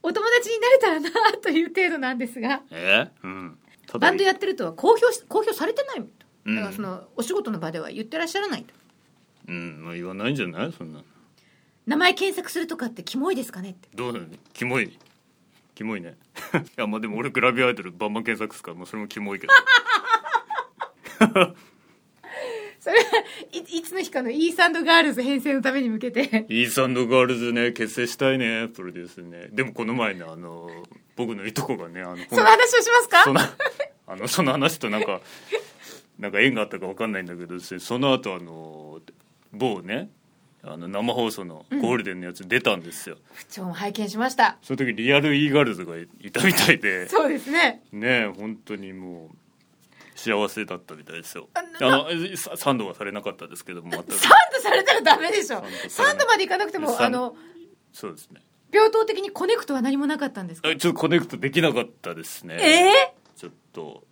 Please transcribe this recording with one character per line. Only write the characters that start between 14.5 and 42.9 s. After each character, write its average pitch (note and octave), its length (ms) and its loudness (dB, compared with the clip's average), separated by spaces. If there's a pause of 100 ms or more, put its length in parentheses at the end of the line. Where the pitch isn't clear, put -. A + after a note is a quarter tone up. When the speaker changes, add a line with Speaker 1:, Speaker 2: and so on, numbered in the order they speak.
Speaker 2:
キ - 120 -8
モ B2+ 160 0
い。 F#2 180 -6 (760)
キ G#2+ 80 -10
モ A2 120 -4
い F#2 40 -8
ね。 E2+ 160 -16 (260)
<laughs> - 120 -8
い D#3+ 40 2 (180)
や、 A2+ 100 -2
ま G#2+ 120 -4
あ、 - 20 -4
で A2 60 -6
も G#2 100 -6
俺 B2 140 -4
グ B2+ 100 0
ラ B2 120 4
ビ B2 100 0
ア B2 60 4
ア - 20 4
イ A#2+ 40 -2
ド F#2+ 100 -10
ル F2+ 80 -12
バ G#2 160 -6
ン G#2 40 -4
バ A2+ 80 -4
ン A2+ 40 -10
検 A2 200 -2
索 G#2+ 100 -10
す - 80 -18
る - 20 -20
か F2 80 -12
ら、 E2+ 40 -14
ま F2+ 60 -16
あ、 F2 40 -14
そ - 100 -14
れ G#2+ 60 -8
も G2+ 60 -12
キ - 120 -10
モ G2+ 140 -6
い F#2+ 60 -10
け - 60 -12
ど。 C#5 60 6 (1700)
<laughs> G3 360 4 (1300)
Speaker 1:
そ - 100 -6
れ G#4+ 80 8
は、 A#4 60 8 (460)
い-、 E4+ 80 -10 (200)
い E4 40 -6
つ F4+ 120 -12
の F#4 80 -4
日 - 80 -8
か C4+ 100 -4
の B3 100 -4
イ D#4+ 200 2
ー - 20 -10
サ F4 160 4
ン E4+ 60 0
ド E4 100 -2
ガ E4 160 6
ー D#4+ 40 4
ル C#4 100 2
ズ B3 80 -2
編 C4+ 180 0
成 C#4+ 140 0
の C4 80 0
た C4 100 2
め C#4 80 0
に B3 80 0
向 A3 100 -2
け B3 120 -6
て。 A3 400 0
Speaker 2:
イ - 140 2
ー - 40 0
サ C3 180 2
ン B2+ 60 0
ド B2 140 2
ガ B2+ 160 6
ー - 20 6
ル B2+ 120 2
ズ A#2+ 180 -2
ね、 A#2+ 180 2
結 A2 220 -6
成 A#2+ 120 0
し A#2+ 100 -8
た C3+ 140 2
い C3 80 0
ね、 A2+ 300 -2
プ A2+ 140 -14
ロ F2+ 100 -12
デ F2 80 -14
ュ F2 60 -12
ー - 20 -18
ス - 140 -18
ね。 F2 300 -18
で B2 120 -2
も A2 80 -8
こ A2+ 140 -8
の A#2+ 80 -4
前 A2+ 180 -2
ね、 F2+ 160 -12
あ E2 80 -14
の、 E2+ 320 -14 (480)
僕 A#2 180 -6
の G2 120 -12
い A2 80 -10
と - 80 -4
こ A#2+ 160 -4
が E2+ 100 -12
ね、 F2 140 -12
あ F2+ 120 -10
の、 F2 40 -14 (100)
Speaker 1:
そ - 80 -2
の A#4 80 6
話 A#4+ 320 8
を A#4 60 6
し A#4 80 -2
ま A#4+ 100 8
す A#4+ 80 -4
か？ - 160 8
Speaker 2:
そ - 80 6
の、 - 80 6 (640)
あ F#2+ 100 -12
の、 G#2+ 120 -6
そ - 140 0
の C3 100 2
話 C3+ 240 0
と A2+ 140 -6
な G#2+ 80 -2
ん G#2 40 -2
か、 F#2+ 200 -4 (500)
<laughs> - 480 -20
な G2+ 80 -6
ん F#2+ 40 -6
か G2+ 80 2
縁 B2+ 120 6
が A2 80 -2
あ G#2 60 0
っ - 20 -20
た G2 100 -10
か F2+ 80 -10
分 F#2+ 80 -8
か A2+ 120 -4
ん A2 60 -4
な F#2+ 80 -4
い - 20 -10
ん F2 40 -10
だ F2 100 -12
け F2 100 -12
ど、 F2+ 120 -12
そ F#2 400 -8
の C3+ 140 4
後、 A2 220 0
あ F2 40 -10
の、 D#2+ 600 -16 (500)
某 G#2+ 300 -4
ね、 A#2 300 -8 (520)
あ D#2 140 -16
の、 E2+ 100 -14
生 G#2+ 280 -2
放 A#2 160 0
送 G2 160 -12
の D#2+ 240 -18
ゴ A#3 240 0
ー - 40 0
ル G#2 60 -4
デ F#2+ 80 -6
ン F2+ 80 -10
の F2+ 60 -10
や F2+ 80 -12
つ F#2+ 120 -16
出 A2+ 140 0
た G#2 160 2
ん F2 40 -10
で E2 120 -14